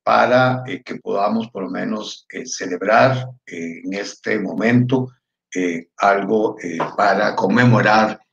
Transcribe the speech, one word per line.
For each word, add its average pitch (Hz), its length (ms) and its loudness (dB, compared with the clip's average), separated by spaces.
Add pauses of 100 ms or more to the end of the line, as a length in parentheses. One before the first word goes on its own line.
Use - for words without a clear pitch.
para, 123 600 2
eh, 123 200 -10
que - 100 -10
podamos 107 560 -4
por 98 140 -8
lo 92 60 -8
menos, 104 600 -8
eh, - 160 -12
celebrar, 110 800 0 (220)
eh, 85 340 -10
en 92 120 -8
este 107 440 -6
momento, 123 680 0 (440)
eh, 87 440 -4
algo, 101 680 2
eh, 85 160 -8 (180)
para 101 380 2
conmemorar, 107 880 4 (120)